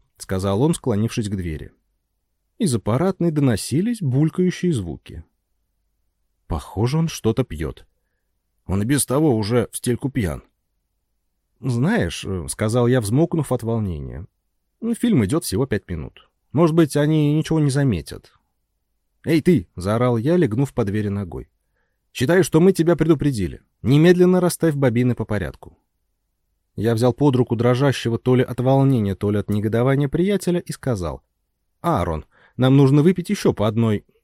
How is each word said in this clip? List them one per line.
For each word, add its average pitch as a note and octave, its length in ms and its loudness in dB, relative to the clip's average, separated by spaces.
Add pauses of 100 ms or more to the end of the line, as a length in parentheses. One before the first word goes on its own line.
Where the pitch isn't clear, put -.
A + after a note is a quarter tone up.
(160)
сказал G2 460 -4
он, E3 120 2
склонившись A2 540 -2
к G2+ 80 -6
двери. E2 360 -8 (880)
Из E3+ 160 0
аппаратной E3 560 -2
доносились D3+ 720 -2
булькающие E3 720 0
звуки. D#2+ 520 -8 (1200)
«Похоже, A2 520 -4
он E3 100 0
что-то A2+ 360 -2
пьёт. D2+ 420 -10 (800)
Он F#2 140 -2
и G#2+ 60 -2
без C3+ 180 0
того C#3 320 2
уже A2 360 0
в - 40 -10
стельку B2 320 -4
пьян». F2 340 -4 (1200)
«Знаешь», — B2+ 640 -2 (240)
сказал A2 380 -2
я, B2+ 140 2
взмокнув C#3 520 0
от B2+ 100 -2
волнения, — F2 640 -6 (720)
«фильм G3+ 260 2
идёт C3+ 200 -2
всего A#2 220 -2
пять - 220 -6
минут. D#2+ 420 -12 (220)
Может D#3+ 220 2
быть, E3 220 0
они D3+ 380 2
ничего D#3 260 0
не D3 100 2
заметят». B2 640 -2 (920)
«Эй, D#3 180 2
ты!» — D3 340 4
заорал A2+ 400 0
я, C3+ 200 0
легнув C3+ 360 0
по A#2+ 120 -2
двери G#2 240 -2
ногой. G2 420 -8 (640)
«Считай, F3 300 2
что D#3 180 2
мы F#3 120 6
тебя E3+ 240 2
предупредили. D3 680 0 (200)
Немедленно F3+ 580 6
расставь E3 340 0
бобины B2 400 0
по A2 100 -6
порядку». F2+ 520 -8 (1000)
Я A2+ 180 0
взял A#2+ 180 2
под C#3 240 2
руку A#2+ 200 0
дрожащего B2 600 0
то B2+ 160 2
ли B2+ 80 4
от - 180 -6
волнения, C3 540 2
то G2+ 160 -2
ли G#2 80 0
от G2+ 100 -4
негодования A#2 600 0
приятеля F3 520 -2
и - 120 -10
сказал: F2+ 500 -6 (580)
«Аарон, G2+ 440 -2 (320)
нам C3 200 4
нужно C#3 260 6
выпить F3+ 280 0
ещё G3+ 220 0
по - 160 0
одной A2 360 0 (200)